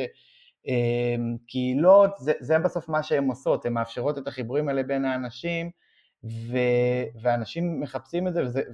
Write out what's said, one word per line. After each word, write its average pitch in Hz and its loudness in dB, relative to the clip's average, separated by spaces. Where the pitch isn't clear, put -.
אמ, 120 0
קהילות, 160 6
זה, 135 0
זה 143 2
בסוף 170 -4
מה 156 0
שהן 143 0
עושות, 135 0
הן 117 -2
מאפשרות 120 -2
את 135 -8
החיבורים 131 -4
האלה 139 0
בין 135 -2
האנשים, 151 -4
ו-, 123 0
ואנשים 131 -2
מחפשים 170 -4
את 170 -4
זה, 170 0
וזה, 123 -2